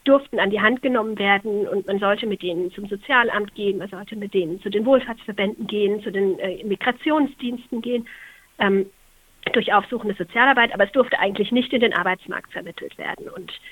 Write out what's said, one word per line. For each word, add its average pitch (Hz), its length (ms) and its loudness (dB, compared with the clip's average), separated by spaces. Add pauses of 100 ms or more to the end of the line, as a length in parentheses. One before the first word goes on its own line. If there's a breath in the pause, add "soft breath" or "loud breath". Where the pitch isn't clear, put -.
durften 277 340 4
an 196 100 4
die 202 120 -2
Hand 233 200 4
genommen 220 380 0
werden 202 480 2
und 190 180 -2
man 196 140 -2
sollte 208 260 2
mit 202 160 -4
denen 175 300 -2
zum 202 160 -12
Sozialamt 208 640 0
gehen, 202 240 -2
man 190 120 -8
sollte 202 260 -12
mit 202 180 -8
denen 180 280 0
zu 208 100 -6
den 208 140 0
Wohlfahrtsverbänden 226 840 0
gehen, 208 340 0
zu 208 100 -8
den, 190 280 0
äh, 185 240 -6
Migrationsdiensten 247 1160 -2
gehen, 240 260 -4 (520 loud breath)
ähm, 196 280 2 (680)
durch - 200 2
aufsuchende 208 420 0
Sozialarbeit, 233 580 2
aber 196 120 4
es 196 80 -10
durfte 247 260 2
eigentlich 202 320 0
nicht 247 220 0
in 240 80 4
den 233 120 4
Arbeitsmarkt 180 600 -4
vermittelt - 440 -12
werden. - 300 -10
Und, - 240 -14 (200 loud breath)